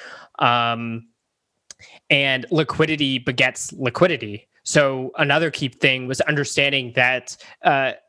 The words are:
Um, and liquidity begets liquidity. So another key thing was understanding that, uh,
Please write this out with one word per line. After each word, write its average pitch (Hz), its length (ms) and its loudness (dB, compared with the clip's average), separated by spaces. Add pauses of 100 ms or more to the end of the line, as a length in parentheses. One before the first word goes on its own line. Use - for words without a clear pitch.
(380)
Um, 117 680 0 (1000)
and 135 400 2
liquidity 151 680 0
begets 127 540 -2
liquidity. 123 760 -2 (180)
So 135 520 0
another 151 340 0
key 139 180 -6
thing 131 380 0
was 135 160 -4
understanding 139 760 0
that, 127 400 0 (260)
uh, 135 300 2 (160)